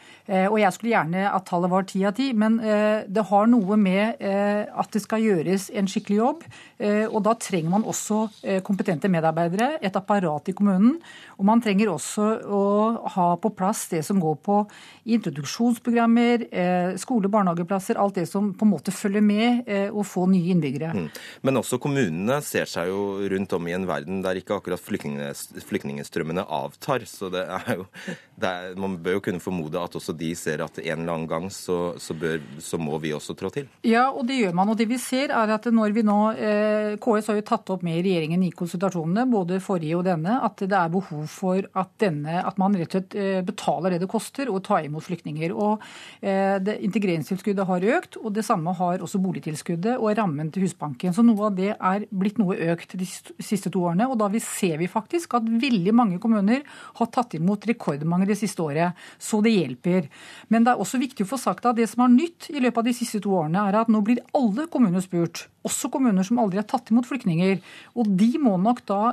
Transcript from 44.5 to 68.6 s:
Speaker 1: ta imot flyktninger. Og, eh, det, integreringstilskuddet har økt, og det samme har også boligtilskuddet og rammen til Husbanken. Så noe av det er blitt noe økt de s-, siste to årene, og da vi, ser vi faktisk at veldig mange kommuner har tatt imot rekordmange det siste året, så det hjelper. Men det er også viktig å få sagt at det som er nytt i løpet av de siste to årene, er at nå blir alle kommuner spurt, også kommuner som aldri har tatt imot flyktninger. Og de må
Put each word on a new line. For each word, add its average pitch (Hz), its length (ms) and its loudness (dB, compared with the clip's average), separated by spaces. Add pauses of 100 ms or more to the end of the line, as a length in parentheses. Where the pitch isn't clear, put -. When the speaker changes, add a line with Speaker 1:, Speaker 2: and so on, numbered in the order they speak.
Speaker 1:
ta 208 140 0
imot 151 260 -4
flyktninger. 165 480 -6
Og, 214 300 0 (400)
eh, 196 380 2
det, 202 220 -2
integreringstilskuddet 190 840 -2
har 180 160 0
økt, 277 420 0
og 220 100 -4
det 214 120 -2
samme 180 280 0
har 180 260 0
også - 200 -4
boligtilskuddet 170 800 -2
og 214 160 2
rammen 160 360 -2
til 190 120 -2
Husbanken. 180 500 -4
Så 233 120 6
noe 214 220 6
av 202 80 0
det 190 200 0
er 196 380 0
blitt 202 240 -2
noe 190 180 2
økt 165 400 -2
de 185 100 -4
s-, - 360 -14
siste 196 280 -2
to 185 120 -2
årene, 175 260 2
og 269 100 -2
da 208 120 2
vi, 214 100 0
ser 170 380 -2
vi 175 100 0
faktisk 277 460 -4
at 240 100 2
veldig 226 500 2
mange 220 260 4
kommuner 226 440 2 (320)
har 226 120 -2
tatt - 260 -2
imot 196 340 -2
rekordmange 175 600 0
det 208 100 0
siste 196 260 -4
året, 156 300 0 (260)
så 214 240 0
det 226 80 6
hjelper. 175 560 2 (420)
Men 233 140 6
det 247 100 6
er - 60 -2
også 208 200 -2
viktig 247 260 -2
å - 100 -8
få - 40 -2
sagt 190 260 -2
at 240 100 2
det 226 140 2
som 240 160 2
er 247 100 8
nytt 339 340 0
i 294 100 -4
løpet 247 180 2
av 226 80 2
de 247 80 2
siste 233 260 -4
to 202 100 -2
årene, 185 380 2
er 208 140 4
at 226 80 -2
nå 214 140 0
blir 247 160 2 (140)
alle 262 340 2
kommuner 190 340 2
spurt, 170 460 -4 (180)
også - 260 -4
kommuner 226 320 2
som 240 160 0
aldri 196 160 2
har 208 80 -2
tatt 240 260 -4
imot 240 160 4
flyktninger. 185 540 0 (380)
Og 233 180 2
de 233 240 4
må 233 220 4